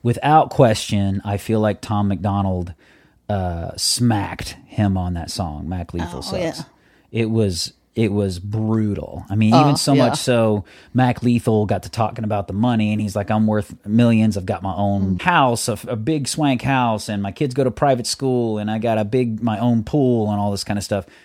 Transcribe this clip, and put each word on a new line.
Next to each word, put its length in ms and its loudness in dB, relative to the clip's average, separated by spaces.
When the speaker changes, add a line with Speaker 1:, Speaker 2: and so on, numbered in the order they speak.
Speaker 1:
without 480 4
question, 720 2
I 120 -4
feel 240 -2
like 220 0
Tom 260 0
MacDonald, 640 -2
uh, 480 -4
smacked 800 -2
him 300 0
on 180 -2
that 160 -6
song, 380 -8
Mac 260 -8
Lethal 240 -6
Speaker 2:
Oh, 40 -12
Speaker 1:
Sucks. 200 -6
Speaker 2:
yeah. 200 -6
Speaker 1:
It 180 -2
was 420 0
it 160 2
was 280 0
brutal. 880 -4
I 60 -4
mean, 200 4
even 180 6
Speaker 2:
Uh, 40 2
Speaker 1:
so 160 0
Speaker 2:
yeah. 160 4
Speaker 1:
much 100 -2
so, 460 2
Mac 280 2
Lethal 440 2
got 160 -2
to 80 -14
talking 340 -2
about 220 -2
the 80 -8
money, 360 2
and 120 0
he's 120 -4
like, 160 -2
"I'm 160 4
worth 280 0
millions. 520 4
I've 80 -8
got 160 -4
my 120 -4
own 420 0
Speaker 2:
Mm. 60 -6
Speaker 1:
house, 460 2
a, 80 -2
a 80 -4
big 300 -2
swank 360 -2
house, 480 0
and 120 -4
my 100 -6
kids 200 -2
go 120 0
to 60 0
private 360 0
school, 500 -2
and 140 -4
I 80 -2
got 180 0
a 80 0
big, 380 -2
my 160 0
own 260 2
pool," 460 2
and 100 0
all 100 0
this 140 -4
kind 140 -4
of 60 -6
stuff. 200 -4